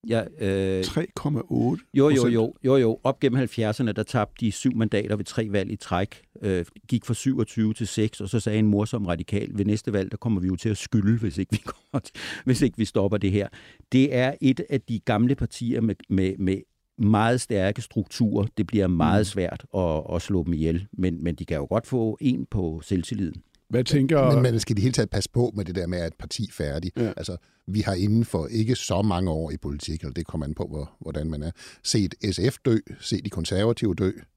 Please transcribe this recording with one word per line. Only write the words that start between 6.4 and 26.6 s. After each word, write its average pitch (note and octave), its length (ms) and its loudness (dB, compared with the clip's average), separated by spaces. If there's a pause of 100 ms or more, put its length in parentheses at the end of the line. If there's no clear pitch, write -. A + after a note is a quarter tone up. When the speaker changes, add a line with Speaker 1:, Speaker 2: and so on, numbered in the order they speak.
Speaker 1:
øh, F#2 220 0 (240)
gik A#2 160 0
fra A#2+ 100 -2
syvogtyve A2 600 0
til A2 120 -4
seks, - 340 -2
og G2 80 -6
så A2+ 120 0
sagde G#2+ 180 0
en G#2+ 80 4
morsom G#2 400 2
radikal: F2 480 -4
"Ved G2+ 100 0
næste G#2 280 0
valg, G2 180 -2
der G#2 60 -8
kommer G#2+ 240 0
vi F2+ 60 0
jo F#2 100 0
til A2+ 120 -4
at G#2 80 0
skylde, A2 420 2
hvis G2+ 200 -4
ikke F#2+ 140 -2
vi G#2+ 140 -2
<laughs> - 60 -10
kommer - 320 -8
til, - 100 -20 (300)
hvis B2+ 180 2
ikke C3+ 160 0
vi A2 60 2
stopper G2+ 340 0
det G2 140 2
her." G2+ 160 0 (440)
Det C3 220 4
er B2+ 260 2
et C3 200 4 (100)
af C3+ 100 0
de A2+ 240 -4
gamle B2 300 4
partier A#2+ 460 -4
med, A2 140 0 (160)
med, F#2+ 280 2
med F#2+ 180 0 (420)
meget A2 420 4
stærke G#2 420 0
strukturer. G#2+ 640 0 (100)
Det G2 100 0
bliver G2 200 2
meget F2 340 4
Speaker 2:
Mm. - 40 2
Speaker 1:
svært F#2+ 420 -4 (100)
at, E2 260 0 (120)
at E2+ 80 -2
slå F2+ 220 0
dem E2+ 80 -2
ihjel, E2 400 0
men, E2+ 320 -2
men E2+ 100 -2
de - 100 -8
kan D#2+ 120 -4
jo C#2+ 120 -4
godt G#2+ 180 -2
få A2+ 340 -2
en B2+ 300 0
på E2 340 -4
selvtilliden. F2+ 580 -4 (260)
Speaker 2:
Hvad B2+ 160 0
tænker C3+ 500 4
Speaker 3:
Men B2+ 80 6
man A#2 180 4
skal - 120 -4
i - 20 2
det G2+ 80 2
hele B2+ 100 2
taget A2+ 180 0
passe - 200 -2
på A#2 260 2
med G2+ 80 -4
det F2 100 -8
der F2 120 -4
med, F2+ 120 -4
at E2+ 80 -4
et D#2 120 -8
parti - 240 -8
er - 100 -6
færdig. D#2 440 -4